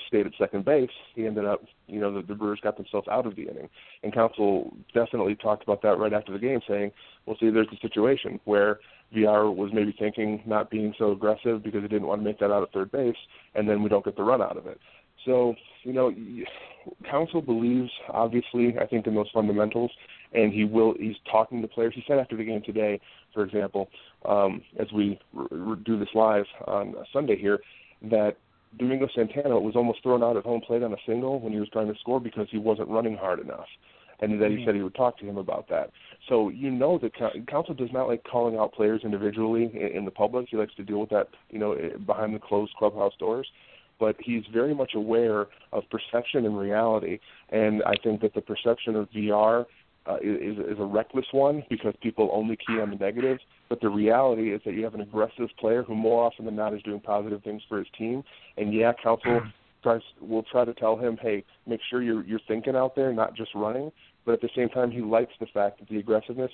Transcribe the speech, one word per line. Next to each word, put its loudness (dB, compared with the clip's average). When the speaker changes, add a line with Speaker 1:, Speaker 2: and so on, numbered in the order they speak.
Speaker 1:
stayed 2
at -8
second -2
base, 4
he -4
ended -2
up, -2
you -8
know, -2
the, -6
the -10
Brewers -4
got -2
themselves -6
out 0
of -8
the -12
inning. -12
And -6
Counsell 2
definitely 0
talked -2
about 0
that 4
right 0
after -2
the -6
game, 0
saying, -2
"Well, -6
see, 6
there's 4
the -16
situation 0
where 4
V 4
R 6
was -2
maybe 0
thinking -2
not 0
being -2
so 2
aggressive 0
because -4
he -8
didn't -2
want -2
to -4
make -4
that 2
out 2
at -8
third -2
base, 0
and 0
then 2
we 0
don't 4
get -4
the -2
run 4
out -2
of -12
it." -14
So, 2
you -6
know, 2
y-, -12
Counsell 0
believes, 0
obviously, 2
I 2
think, 0
in 0
those 2
fundamentals, 2
and 4
he 4
will, 4
he's -4
talking 2
to -4
players. -2
He -12
said 2
after -2
the -4
game -4
today, -2
for 0
example, -2
um, 2
as -2
we 0
r-, -6
r-, -6
do -2
this -4
live 6
on -4
Sunday 2
here, 2
that 2
Domingo 0
Santana 0
was 0
almost 2
thrown 4
out 2
at 0
home -2
plate 0
on -4
a -8
single -2
when -6
he -2
was -4
trying -2
to -4
score 0
because -6
he -4
wasn't 0
running 0
hard -2
enough, -10
and 0
that 4
he 0
Speaker 2:
Mm-hmm. -6
Speaker 1:
said 2
he -2
would -8
talk 2
to -14
him -8
about -6
that. -2
So 4
you -6
know 2
that -4
Con-, -4
Counsell -2
does -4
not 0
like -2
calling 0
out 0
players 2
individually 0
in, -4
in -6
the -6
public. -2
He -2
likes -2
to -12
deal -4
with -4
that, 0
you -10
know, 0
i-, -4
behind -2
the -6
closed -2
clubhouse 2
doors. -4
But 0
he's -4
very 2
much -2
aware 2
of -2
perception -2
and -2
reality, 0
and 2
I 2
think 0
that 2
the -2
perception -2
of -2
V 0
R, 4
uh, -4
is, -2
is -6
a -2
reckless -2
one 2
because -2
people 2
only -2
key -2
on -2
the -8
negative. -2
But -4
the 0
reality 2
is -6
that -6
you -4
have -6
an -8
aggressive -2
player 2
who -6
more 4
often -2
than -6
not -2
is -8
doing -6
positive -2
things -8
for -4
his -6
team. -4
And -2
yeah, 4
Counsell 2
Speaker 3:
Hmm. -6
Speaker 1:
tries, 2
will -2
try 2
to -6
tell 2
him, -2
"Hey, -2
make -4
sure -2
you're, 0
you're -4
thinking -2
out 0
there, 0
not 0
just -10
running." -4
But 2
at 0
the -4
same 2
time, 0
he -8
likes 0
the -8
fact 0
that -20
the -4
aggressiveness -2